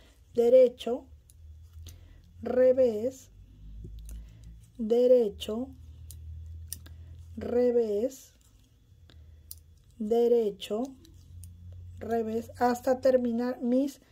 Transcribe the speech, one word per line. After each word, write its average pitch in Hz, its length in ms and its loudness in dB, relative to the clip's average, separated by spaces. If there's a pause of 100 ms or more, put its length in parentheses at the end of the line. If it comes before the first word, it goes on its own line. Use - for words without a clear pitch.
(360)
derecho, 247 720 4 (1300)
revés, 247 920 2 (1500)
derecho, 233 920 2 (1700)
revés, 233 960 -2 (1600)
derecho, 226 880 0 (1120)
revés, 226 600 -4
hasta 247 440 0
terminar 247 600 0
mis 262 380 0 (120)